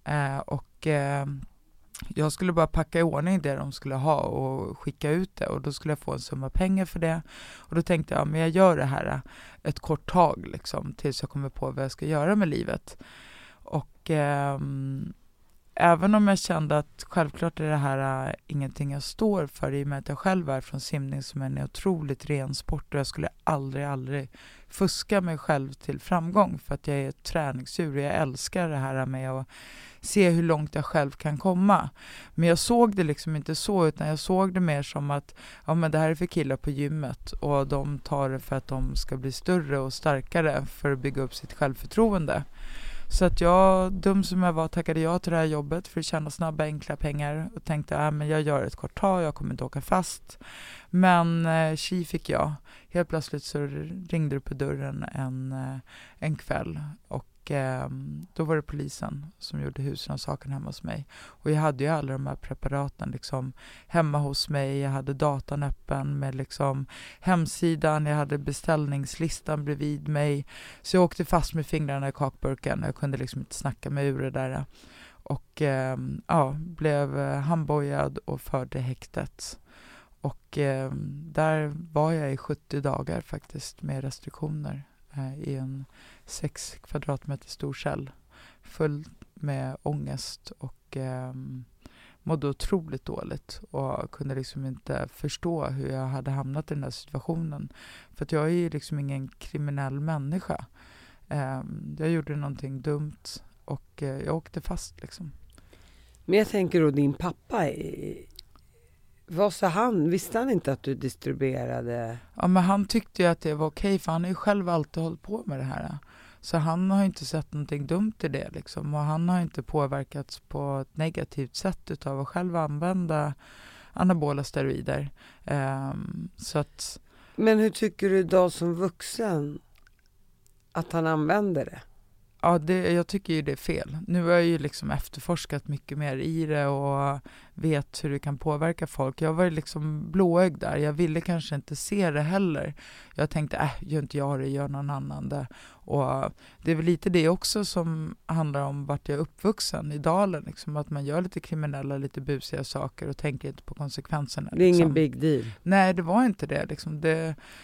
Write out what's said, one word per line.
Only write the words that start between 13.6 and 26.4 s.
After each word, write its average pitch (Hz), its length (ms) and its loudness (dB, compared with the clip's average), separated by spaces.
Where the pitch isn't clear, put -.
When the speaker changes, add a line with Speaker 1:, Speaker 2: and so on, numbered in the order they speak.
Speaker 1:
ehm, 139 1000 0
även 170 400 6
om 208 140 8
jag 196 100 6
kände 156 400 2
att - 300 -4
självklart 165 520 0
är 156 100 0
det 156 60 2
här, 135 520 0
eh, - 60 -4
ingenting 143 460 -4
jag 139 100 -6
står 202 440 2
för 139 260 -2
i 143 120 -2
och 143 40 -2
med 139 100 -2
att 135 100 -8
jag 160 100 -4
själv 185 320 2
är 135 100 0
från 139 200 -8
simning 139 420 -4
som 139 200 -6
är 135 40 -2
en 135 180 -4
otroligt 151 640 -2
ren 135 280 -2
sport - 400 -4
och 143 60 2
jag 135 60 -2
skulle - 220 -4
aldrig, 139 400 -2
aldrig 135 460 -4
fuska - 520 2
mig 165 180 0
själv 135 340 0
till - 280 -8
framgång 180 580 2